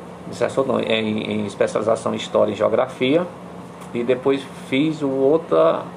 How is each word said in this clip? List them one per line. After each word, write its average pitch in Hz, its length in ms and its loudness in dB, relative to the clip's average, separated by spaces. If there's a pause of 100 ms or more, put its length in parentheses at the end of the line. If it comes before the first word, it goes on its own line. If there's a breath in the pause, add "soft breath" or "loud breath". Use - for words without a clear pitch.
(260)
licenciatura 127 400 0
não, 113 140 2
em, 107 640 0
em 104 40 -4
especialização 110 640 0
em 110 40 -2
História 107 340 2
e 104 60 -4
Geografia. 127 680 2 (720)
E 120 80 -2
depois 131 400 2 (260)
fiz 151 320 0
o 143 80 0
outra, 160 760 4 (140)